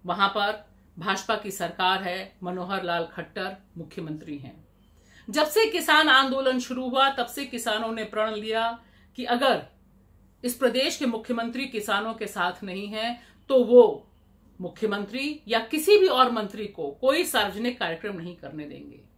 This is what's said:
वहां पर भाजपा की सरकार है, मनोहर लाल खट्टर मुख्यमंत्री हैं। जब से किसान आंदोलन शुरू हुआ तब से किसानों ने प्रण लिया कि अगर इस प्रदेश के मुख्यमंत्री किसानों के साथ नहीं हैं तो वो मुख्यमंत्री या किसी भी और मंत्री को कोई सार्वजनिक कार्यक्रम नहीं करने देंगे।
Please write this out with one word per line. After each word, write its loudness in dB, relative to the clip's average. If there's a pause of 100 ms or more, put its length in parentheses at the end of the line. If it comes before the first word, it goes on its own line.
वहां 2
पर -4 (280)
भाजपा -2
की -8
सरकार -2
है, -8
मनोहर -6
लाल -2
खट्टर -10 (220)
मुख्यमंत्री -12
हैं। -18 (640)
जब 2
से 4
किसान 4
आंदोलन 4
शुरू -6
हुआ 4
तब -4
से -8
किसानों -4
ने -6
प्रण -2
लिया -4 (340)
कि -8
अगर 2 (840)
इस -2
प्रदेश 2
के -2
मुख्यमंत्री -4
किसानों -4
के -8
साथ -4
नहीं -10
हैं -6 (260)
तो 6
वो 8 (580)
मुख्यमंत्री -4
या 0
किसी 4
भी 6
और 6
मंत्री -4
को -8
कोई 2
सार्वजनिक -2
कार्यक्रम -6
नहीं -10
करने -12
देंगे। -18 (180)